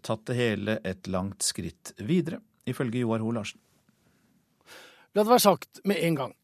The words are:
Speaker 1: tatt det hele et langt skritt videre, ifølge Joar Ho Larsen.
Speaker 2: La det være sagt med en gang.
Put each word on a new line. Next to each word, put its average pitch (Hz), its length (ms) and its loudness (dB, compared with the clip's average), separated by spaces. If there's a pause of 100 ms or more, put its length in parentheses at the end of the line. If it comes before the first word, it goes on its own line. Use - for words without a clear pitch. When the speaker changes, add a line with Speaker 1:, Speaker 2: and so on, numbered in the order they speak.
Speaker 1:
tatt - 240 -6
det 123 120 -2
hele 110 460 0
et 95 200 -6
langt 95 400 -4
skritt - 560 -6
videre, 160 400 0 (260)
ifølge 123 360 -2
Joar 113 180 0
Ho 110 100 -2
Larsen. 110 300 -6 (1500)
Speaker 2:
La 202 80 4
det 214 80 2
være 240 100 8
sagt - 460 2
med 196 120 0
en 165 180 2
gang. 135 180 -4 (100)